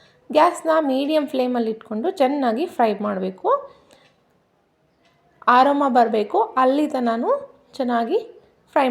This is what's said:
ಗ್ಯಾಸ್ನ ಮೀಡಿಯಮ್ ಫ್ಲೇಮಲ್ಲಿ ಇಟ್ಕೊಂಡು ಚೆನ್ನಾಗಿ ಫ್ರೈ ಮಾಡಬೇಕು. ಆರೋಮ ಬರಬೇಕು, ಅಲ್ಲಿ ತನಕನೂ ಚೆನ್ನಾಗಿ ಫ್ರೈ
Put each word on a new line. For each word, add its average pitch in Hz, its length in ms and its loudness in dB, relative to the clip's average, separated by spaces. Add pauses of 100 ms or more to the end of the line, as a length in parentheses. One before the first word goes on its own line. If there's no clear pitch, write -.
(360)
ಗ್ಯಾಸ್ನ 320 420 2 (140)
ಮೀಡಿಯಮ್ 285 420 -2
ಫ್ಲೇಮಲ್ಲಿ 247 420 -2
ಇಟ್ಕೊಂಡು 226 340 -6 (120)
ಚೆನ್ನಾಗಿ 269 440 0 (100)
ಫ್ರೈ 226 160 2 (160)
ಮಾಡಬೇಕು. 190 400 -6 (2000)
ಆರೋಮ 285 300 4 (120)
ಬರಬೇಕು, 220 420 2 (220)
ಅಲ್ಲಿ 269 320 2
ತನಕನೂ 247 400 -2 (440)
ಚೆನ್ನಾಗಿ 240 400 -2 (560)
ಫ್ರೈ 285 180 2